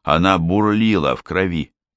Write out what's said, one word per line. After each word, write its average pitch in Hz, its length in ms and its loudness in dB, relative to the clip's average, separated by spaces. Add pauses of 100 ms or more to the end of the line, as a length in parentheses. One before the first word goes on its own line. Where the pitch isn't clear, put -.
Она 87 340 2
бурлила 101 800 0
в - 80 -14
крови. 87 500 -4 (240)